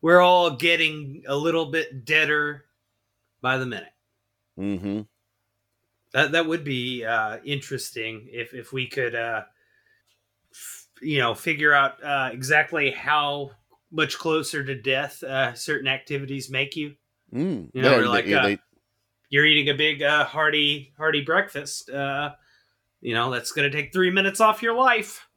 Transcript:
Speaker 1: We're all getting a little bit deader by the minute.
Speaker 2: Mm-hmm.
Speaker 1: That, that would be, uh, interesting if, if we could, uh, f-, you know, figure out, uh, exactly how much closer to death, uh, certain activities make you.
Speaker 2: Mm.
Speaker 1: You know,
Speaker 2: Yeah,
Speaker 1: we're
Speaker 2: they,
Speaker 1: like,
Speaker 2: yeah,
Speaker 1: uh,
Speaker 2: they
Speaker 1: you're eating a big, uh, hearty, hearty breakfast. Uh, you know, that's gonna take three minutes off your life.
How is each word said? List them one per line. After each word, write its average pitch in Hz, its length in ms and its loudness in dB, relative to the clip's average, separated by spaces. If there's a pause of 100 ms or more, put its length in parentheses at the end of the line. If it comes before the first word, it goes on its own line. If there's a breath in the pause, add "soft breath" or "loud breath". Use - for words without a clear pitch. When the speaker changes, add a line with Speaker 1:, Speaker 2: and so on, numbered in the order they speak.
Speaker 1:
We're 175 180 8
all 180 360 6
getting 156 680 0
a 139 100 -2
little 165 300 0
bit 139 380 -6
deader 147 600 0 (760)
by 127 180 0
the 127 80 -4
minute. 104 260 -10 (680)
Speaker 2:
Mm-hmm. 101 440 -4 (1080)
Speaker 1:
That, 143 200 2
that 165 140 2
would 160 180 -4
be, 123 400 -6
uh, 110 400 -2
interesting 120 880 -8
if, 117 200 -10
if 123 200 -16
we 131 160 -4
could, 120 260 -4
uh, 117 280 -4 (1080)
f-, - 340 -18 (140)
you 143 200 0
know, 117 140 2
figure 151 380 2
out, 139 300 4
uh, 139 300 -2
exactly 147 580 0
how 143 640 -2 (400)
much 156 260 -2
closer 156 460 -2
to 135 100 -6
death, 135 480 -4
uh, 135 320 -2
certain 143 320 -4
activities 135 640 -4
make 139 260 -4
you. 147 180 -8 (380)
Speaker 2:
Mm. 131 400 -4
Speaker 1:
You 127 100 -2
know, 135 80 6
Speaker 2:
Yeah, 131 60 6
Speaker 1:
we're 110 60 4
Speaker 2:
they, 123 60 2
Speaker 1:
like, 120 180 0
Speaker 2:
yeah, 104 120 2
Speaker 1:
uh, 127 100 4
Speaker 2:
they 101 100 0 (720)
Speaker 1:
you're 143 160 6
eating 147 260 4
a - 60 2
big, 151 240 0
uh, 147 220 4
hearty, 147 720 0
hearty 151 240 0
breakfast. 156 680 -4
Uh, 139 440 -4 (680)
you 117 140 -4
know, 120 160 0
that's 120 220 -6
gonna 139 180 0
take 147 220 -6
three 185 180 2
minutes 196 300 0
off 220 220 4
your 233 120 0
life. 240 520 0 (100)